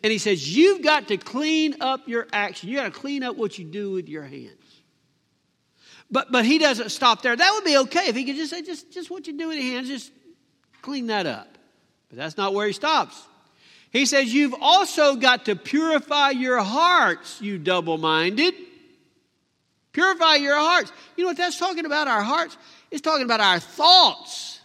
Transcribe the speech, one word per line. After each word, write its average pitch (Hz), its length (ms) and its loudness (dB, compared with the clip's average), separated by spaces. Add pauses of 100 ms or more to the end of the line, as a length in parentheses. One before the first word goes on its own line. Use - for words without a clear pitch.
And 214 80 2
he 220 60 2
says, 180 400 -2
"You've 359 240 6
got 285 280 0
to 202 100 -2
clean 311 640 -2
up 262 260 -4
your 233 240 -6
action. 202 380 -6
You 269 60 -6
gotta 247 160 -4
clean 277 300 -8
up 247 140 -6
what 214 220 -6
you 170 80 -14
do 196 240 -8
with 180 180 -6
your 151 160 -14
hands." 131 300 -18 (1500)
But, 262 220 -2
but 247 140 2
he 294 140 4
doesn't 262 320 2
stop 269 320 2
there. 240 120 0
That 359 200 4
would 427 100 -4
be 294 140 4
okay 330 280 0
if 233 80 -2
he 254 100 -4
could 269 120 -6
just 311 140 -6
say, 339 120 -10
"Just, 330 300 -14
just 359 180 -14
what 381 160 -12
you 302 100 -12
do 320 120 -8
with 311 80 -6
your 254 180 -4
hands, 254 140 -6
just 269 240 -12 (680)
clean 262 280 -8
that 202 180 -2
up." 107 320 -8 (500)
But 113 80 -20
that's 156 200 -10
not 196 180 -2
where 208 100 -2
he 208 80 -2
stops. 285 480 -2 (680)
He 269 160 2
says, 269 260 2
"You've 277 280 2
also 302 560 4
got 247 300 2
to 208 100 -2
purify 294 720 0
your 254 320 0
hearts, 262 800 2
you 202 180 -6
double-minded." 165 960 0 (1400)
Purify 330 460 2
your 285 200 0
hearts. 311 360 0 (240)
You 349 80 -2
know 359 60 -2
what 311 80 -6
that's 349 200 -4
talking 339 280 -4
about, 294 200 -2
our 220 160 0
hearts? 311 340 -2 (360)
It's 294 80 -10
talking 302 240 -2
about 233 160 0
our 185 180 4
thoughts. - 1080 2